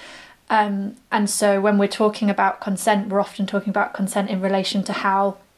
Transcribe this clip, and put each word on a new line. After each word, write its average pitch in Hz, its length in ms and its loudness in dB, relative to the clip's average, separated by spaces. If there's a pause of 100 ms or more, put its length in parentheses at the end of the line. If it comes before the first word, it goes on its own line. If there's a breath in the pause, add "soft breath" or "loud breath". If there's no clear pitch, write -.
(480 loud breath)
Um, 208 460 0 (160)
and 208 180 2
so 202 320 2
when 208 160 4
we're 202 120 4
talking 208 420 0
about 196 300 0
consent, 202 480 0
we're 196 120 0
often 196 260 -4
talking 202 240 -2
about 202 240 -2
consent 196 360 -2
in 190 100 -4
relation 190 440 0
to - 80 -6
how 196 460 0 (200)